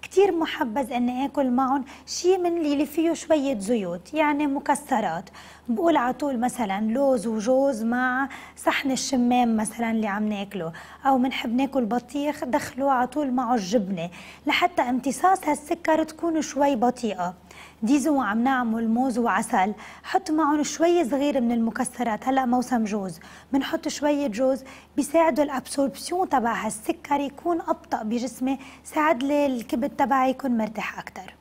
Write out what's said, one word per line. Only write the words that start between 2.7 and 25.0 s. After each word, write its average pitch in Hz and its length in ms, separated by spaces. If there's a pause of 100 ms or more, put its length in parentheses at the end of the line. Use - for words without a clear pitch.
فيه 330 260
شوية 277 460
زيوت، 190 560
يعني 302 320
مكسرات. 262 840 (380)
بقول 320 280
على 247 180
طول 262 260
مثلا 226 400
لوز 233 460
وجوز 233 560
مع 254 460 (280)
صحن - 340
الشمام 247 680
مثلا 220 340
اللي 220 160
عم 214 220
ناكله، 196 440 (340)
أو 269 120
منحب 254 360
ناكل 269 300
بطيخ 285 600
دخلوا 277 460
على 254 160
طول 269 260
معه 247 220
الجبنة، 185 560 (360)
لحتى 349 360
امتصاص 262 680
هالسكر 320 540
تكون 320 400
شوي 285 340
بطيئة. 208 580 (480)
ديزو 277 380
عم 226 240
نعمل 233 440
موز 240 300
وعسل، 208 560 (280)
حط - 280
معهم 302 320
شوي 339 420
صغير 277 360
من 233 120
المكسرات، 233 760
هلأ 262 160
موسم 247 400
جوز، 190 360 (320)
منحط 294 360
شوية 285 380
جوز 262 380 (320)
بيساعدوا 320 480